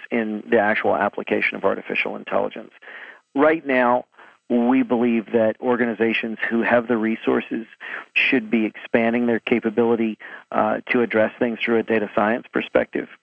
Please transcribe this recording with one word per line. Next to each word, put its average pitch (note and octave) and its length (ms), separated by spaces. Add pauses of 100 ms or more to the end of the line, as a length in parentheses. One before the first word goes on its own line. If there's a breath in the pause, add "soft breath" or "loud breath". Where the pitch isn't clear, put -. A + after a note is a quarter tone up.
(120)
in G#2+ 380
the A#2 100
actual G#2 360
application G#2 640
of G2 80
artificial G2+ 500
intelligence. G#2 560 (640 loud breath)
Right D#3 320
now, B2 400 (440 loud breath)
we B2 340
believe A#2 500
that A2 260
organizations A#2 760 (120)
who A2+ 120
have A#2 260
the A#2+ 100
resources A2+ 680 (480 loud breath)
should A2+ 360
be A2 160
expanding A#2 600
their A#2 140
capability, A2+ 800 (340 loud breath)
uh, A2 300 (100)
to B2 100
address A2 380
things A#2 200
through A#2 180
a A2 60
data G#2+ 320
science A2+ 360
perspective. - 580 (140)